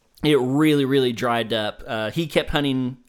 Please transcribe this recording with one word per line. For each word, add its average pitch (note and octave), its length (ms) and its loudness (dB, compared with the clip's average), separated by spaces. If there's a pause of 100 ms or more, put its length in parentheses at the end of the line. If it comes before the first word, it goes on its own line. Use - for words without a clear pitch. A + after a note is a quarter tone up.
(240)
it D3+ 160 4
really, C#3+ 460 2
really C3 260 2
dried A#2 400 -2
up. G#2+ 340 -4
Uh, A2 240 -6
he D#3+ 180 -4
kept D#3 240 -2
hunting, C3+ 460 -2 (120)